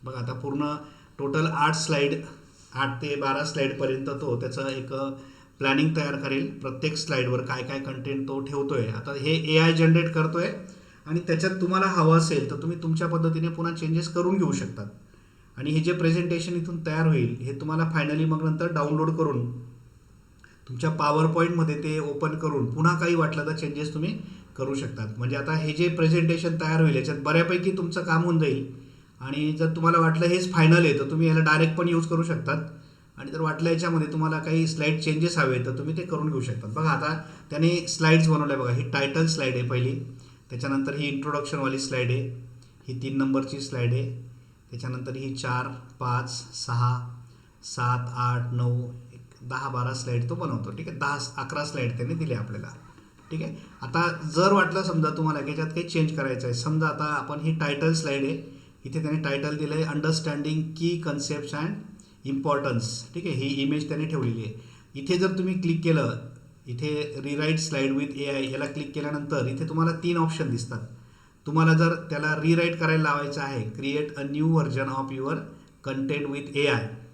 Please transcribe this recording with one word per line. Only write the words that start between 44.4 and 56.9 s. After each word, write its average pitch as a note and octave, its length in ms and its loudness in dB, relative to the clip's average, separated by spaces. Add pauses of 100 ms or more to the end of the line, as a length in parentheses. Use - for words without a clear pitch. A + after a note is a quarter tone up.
त्याच्यानंतर B2+ 440 -8
ही C3+ 200 -6
चार, B2+ 320 -2 (320)
पाच, B2 300 -2 (360)
सहा, A#2+ 580 -2 (400)
सात, B2 520 -2
आठ, B2 380 0
नऊ, B2 380 0 (220)
एक - 360 -18
दहा C3 200 -6
बारा B2 240 -2
स्लाइड A#2+ 360 -2
तो E3+ 60 -2
बनवतो. C3 360 -4
ठीक D#3 160 -10
आहे, E3 100 -10
दहा, C#3+ 400 -4
अकरा D3 280 -4
स्लाइड D3+ 320 -4
त्याने A#2+ 160 -2
दिले B2+ 200 -2
आपल्याला. G#2 340 -6 (640)
ठीक D#3+ 100 -6
आहे, - 140 -8 (260)
आता D#3+ 540 -2
जर F#3+ 180 6
वाटलं F#3 300 4
समजा D#3+ 260 2
तुम्हाला D3+ 300 0
की C3+ 100 -4
याच्यात D#3 180 -2
काही E3+ 220 -4
चेंज D#3 280 0
करायचं C3 300 -2
आहे, A#2+ 60 0
समजा D#3 340 0
आता D3+ 160 -2